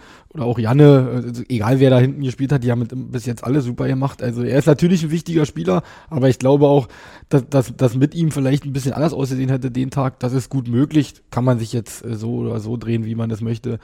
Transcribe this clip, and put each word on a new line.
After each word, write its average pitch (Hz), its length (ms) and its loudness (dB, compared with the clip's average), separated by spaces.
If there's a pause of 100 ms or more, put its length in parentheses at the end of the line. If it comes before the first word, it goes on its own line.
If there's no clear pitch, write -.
(300)
oder 139 160 -8
auch 120 120 0
Janne, 131 540 6
äh, 120 40 -4 (120)
also 120 200 -10
egal 127 320 0
wer 131 120 6
da 127 80 6
hinten 139 240 2
gespielt 131 280 -4
hat, 135 120 0
die 123 80 0
haben 120 80 0
mit, 120 320 -8
bis 123 160 -8
jetzt 117 160 -8
alle 135 180 0
super 123 240 -6
gemacht. 131 380 -4
Also 117 180 -4
er 120 160 0
ist 147 80 2
natürlich 170 380 4
ein 151 80 -4
wichtiger 165 340 0
Spieler, 165 380 -2 (260)
aber 135 180 2
ich 127 120 2
glaube 139 260 4
auch, 143 220 4 (420)
dass, 135 180 2
dass, 127 300 0
dass 123 180 2
mit 139 200 0
ihm 165 160 0
vielleicht 135 340 -2
ein 139 80 -8
bisschen 135 200 -4
anders 151 200 0
ausgesehen 131 380 -2
hätte 127 180 -2
den 127 220 -4
Tag. 131 300 -4
Das 123 120 -4
ist 135 160 -4
gut 131 180 -4
möglich, 143 640 0
kann 123 160 -2
man 127 140 2
sich 113 120 -8
jetzt, - 320 -8
äh, 113 120 -8
so 117 220 -6
oder 113 220 -4
so 113 180 -6
drehen, 113 280 -4
wie 113 80 -6
man 113 160 -4
das 110 120 -6
möchte. 113 420 -6